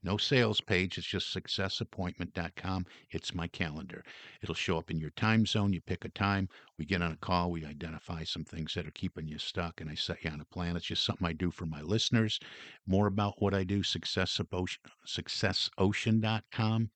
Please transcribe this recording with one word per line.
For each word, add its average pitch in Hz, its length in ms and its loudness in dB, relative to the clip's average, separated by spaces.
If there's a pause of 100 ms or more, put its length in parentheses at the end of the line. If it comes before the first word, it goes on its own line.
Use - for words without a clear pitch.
No 87 140 2
sales 113 440 4
page. 95 380 2
It's 85 80 -8
just - 260 -2
success - 480 -2
appointment 90 540 -4
dot 87 220 -4
com. 92 300 -2 (240)
It's - 240 -6
my 85 140 -2
calendar. - 540 -6 (400)
It'll 82 120 -4
show 87 240 2
up - 120 -6
in 82 80 0
your 78 120 -4
time 110 360 4
zone. 101 260 2
You 85 80 0
pick - 240 -4
a 95 60 -8
time. 98 380 2 (300)
We 78 80 -4
get 87 160 2
on 82 100 2
a 76 40 -6
call. 90 340 0
We 82 140 -4
identify 80 600 -8
some 80 200 -6
things 82 300 -6
that 82 120 -2
are 76 60 -12
keeping 87 340 -6
you 76 120 -8
stuck, 85 420 -6
and 78 100 -6
I 76 40 -8
set - 300 -6
you 82 60 0
on 76 100 -8
a - 140 -16
plan. 87 220 -2
It's 85 100 -6
just - 180 -2
something - 220 0
I 85 60 2
do 85 180 2
for 85 160 -6
my 78 160 -4
listeners. 110 560 2 (480)
More 98 200 6
about 101 320 2
what 98 160 4
I 95 100 4
do, 98 180 2
success - 580 0 (120)
ocean, 92 280 -2 (260)
success - 680 0
ocean 107 440 4
dot 110 320 0
com. 110 440 2